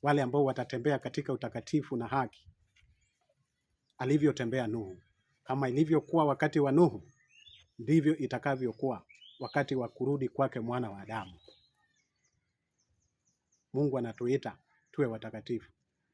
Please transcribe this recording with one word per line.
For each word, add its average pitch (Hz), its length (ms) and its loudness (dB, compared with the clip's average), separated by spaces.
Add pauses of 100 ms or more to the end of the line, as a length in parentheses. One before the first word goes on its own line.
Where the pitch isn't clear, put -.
Wale 143 200 4
ambao 135 220 2
watatembea 131 540 -2
katika 139 340 -6
utakatifu 127 640 -4
na 117 100 -4
haki. 127 420 -4 (1500)
Alivyotembea 131 680 0
Nuhu. 104 360 -6 (420)
Kama 135 240 -2
ilivyokuwa 156 560 2
wakati 151 360 2
wa 139 120 4
Nuhu, 135 380 4 (680)
ndivyo 151 380 4
itakavyokuwa 131 920 -2 (340)
wakati 139 340 -2
wa 123 140 -2
kurudi 135 400 -2
kwake 135 320 -2
Mwana 120 300 -4
wa 98 120 -14
Adamu. 95 380 -10 (2250)
Mungu 135 260 0
anatuita 120 600 -2 (340)
tuwe 139 140 0
watakatifu. 110 640 -8 (440)